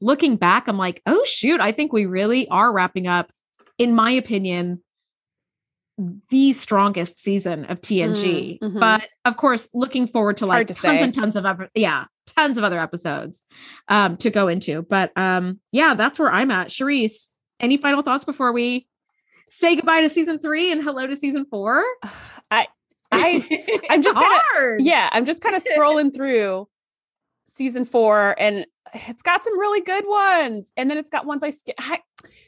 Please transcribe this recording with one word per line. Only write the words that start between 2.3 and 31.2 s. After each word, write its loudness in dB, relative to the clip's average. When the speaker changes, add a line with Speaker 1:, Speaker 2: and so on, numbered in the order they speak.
Speaker 1:
are 2
wrapping -2
up, 0
in 2
my 4
opinion, -4
the 4
strongest 0
season -2
of -8
T 0
N 0
G." -2
Speaker 2:
Mm, -4
mm-hmm. -6
Speaker 1:
But 2
of -2
course, 0
looking -2
forward 0
to, -4
Speaker 2:
It's -2
Speaker 1:
like, 4
Speaker 2:
hard 0
to -10
Speaker 1:
tons 0
Speaker 2:
say. 2
Speaker 1:
and -2
tons -2
of -2
other, -4
yeah, 0
tons 0
of 0
other 0
episodes, -8
um, 2
to 0
go 2
into. -4
But, -2
um, -2
yeah, 4
that's -2
where 2
I'm 2
at. -2
Charisse, -4
any 2
final 0
thoughts -2
before -2
we -4
say 2
goodbye 2
to 4
season 0
three -2
and -2
hello -4
to -8
season -4
four? 0
Speaker 2:
<sighs> -18
I, 2
I, 2
Speaker 1:
<laughs> -4
Speaker 2:
I'm 4
Speaker 1:
It's 2
Speaker 2:
just 2
kinda, 6
Speaker 1:
hard. 0
Speaker 2:
yeah, 4
I'm 0
just -4
kinda 0
Speaker 1:
<laughs> -2
Speaker 2:
scrolling 2
through -2
season -4
four, 4
and 0
it's -16
got 0
some -2
really 0
good -4
ones. 0
And -2
then -4
it's -10
got -4